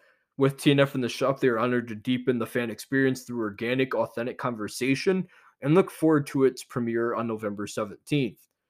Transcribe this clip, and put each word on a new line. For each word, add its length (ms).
With 200
T 120
N 100
F 140
in 80
the 80
Shop, 300
they 80
are 100
honored 300
to 80
deepen 420
the 80
fan 240
experience 540
through 180
organic, 540
authentic 420
conversation 920
and 120
look 160
forward 380
to 180
its 180
premiere 520
on 120
November 380
seventeenth. 760